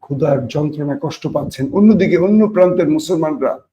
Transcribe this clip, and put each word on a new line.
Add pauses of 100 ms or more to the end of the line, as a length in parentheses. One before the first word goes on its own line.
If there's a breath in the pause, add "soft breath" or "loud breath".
ক্ষুধার (160)
যন্ত্রণা, (100)
কষ্ট (120)
পাচ্ছেন, (120)
অন্যদিকে
অন্য (140)
প্রান্তের
মুসলমানরা (200)